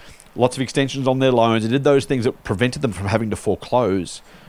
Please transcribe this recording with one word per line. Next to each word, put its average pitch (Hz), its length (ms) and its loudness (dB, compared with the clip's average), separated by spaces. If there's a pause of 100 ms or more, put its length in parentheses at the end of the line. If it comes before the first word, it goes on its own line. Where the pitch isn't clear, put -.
(360)
lots 123 200 2
of 131 60 -4
extensions 135 460 -2
on 131 120 2
their 131 120 4
loans 113 340 2
and 113 80 0
did 135 100 0
those 139 220 4
things 131 180 -2
that - 220 -4
prevented 123 360 -2
them 110 120 -2
from 95 140 -6
having 110 220 0
to 104 60 -2
foreclose 98 840 -2 (280)